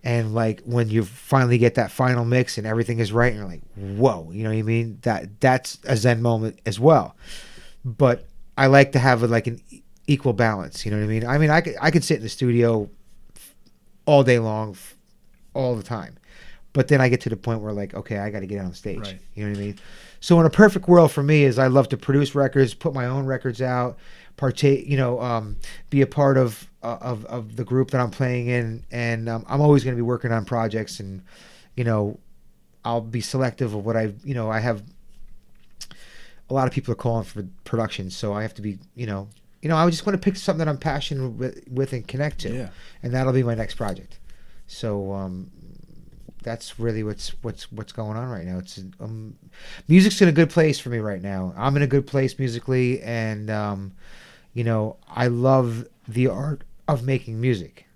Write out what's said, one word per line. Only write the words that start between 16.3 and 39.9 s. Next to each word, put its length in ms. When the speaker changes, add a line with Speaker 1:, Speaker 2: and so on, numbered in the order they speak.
Speaker 1:
But 160
then 120
I 80
get 120
to 80
the 80
point 240
where, 120
like, 220
okay, 240
I 100
gotta 160
get 180
on 100
stage. 260
Speaker 2:
Right. 200
Speaker 1:
You 120
know 60
what 80
I 20
mean? 180
So 200
in 60
a 40
perfect 380
world 240
for 120
me 200
is 160
I 80
love 220
to 80
produce 380
records, 380
put 200
my 140
own 180
records 360
out, 360
partake, 520
you 100
know, 220
um, 380
be 120
a 60
part 300
of, 320
uh, 180
of, 240
of 300
the 80
group 280
that 100
I'm 100
playing 360
in. 440
And, 360
um, 200
I'm 140
always 220
gonna 120
be 80
working 280
on 140
projects 540
and, 240
you 80
know, 360
I'll 160
be 200
selective 520
of 120
what 120
I, 160
you 120
know, 160
I 80
have 240
a 40
lot 140
of 60
people 200
are 20
calling 300
for 180
production, 440
so 240
I 80
have 140
to 60
be, 160
you 100
know, 220
you 80
know, 60
I 140
just 160